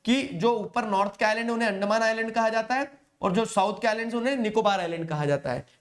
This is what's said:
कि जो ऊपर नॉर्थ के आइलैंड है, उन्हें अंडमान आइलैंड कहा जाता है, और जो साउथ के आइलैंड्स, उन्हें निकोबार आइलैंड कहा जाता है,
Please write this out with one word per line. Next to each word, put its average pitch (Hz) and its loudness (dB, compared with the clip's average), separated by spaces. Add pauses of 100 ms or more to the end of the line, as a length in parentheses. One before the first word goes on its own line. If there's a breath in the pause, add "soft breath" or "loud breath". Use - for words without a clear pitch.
कि 254 4
जो 208 0
ऊपर 214 -4
नॉर्थ 202 0
के 220 2
आइलैंड 220 0
है, 233 0
उन्हें 226 0
अंडमान 202 0
आइलैंड 226 0
कहा 226 2
जाता 226 0
है, 285 -2 (300)
और 196 0
जो 220 2
साउथ 208 0
के 240 0
आइलैंड्स, 226 -2
उन्हें 240 0
निकोबार 214 2
आइलैंड 165 -4
कहा 151 -2
जाता 143 0
है, 127 -6 (140 soft breath)